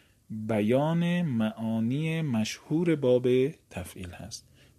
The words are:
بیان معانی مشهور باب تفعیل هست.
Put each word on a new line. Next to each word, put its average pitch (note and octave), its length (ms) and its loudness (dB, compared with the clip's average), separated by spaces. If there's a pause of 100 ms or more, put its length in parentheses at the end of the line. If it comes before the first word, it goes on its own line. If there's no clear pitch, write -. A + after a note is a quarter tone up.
(300)
بیان C3 920 0
معانی A#2 1000 -2
مشهور D3+ 760 0
باب B2+ 320 4 (420)
تفعیل F2+ 400 -10
هست. - 380 -16 (320)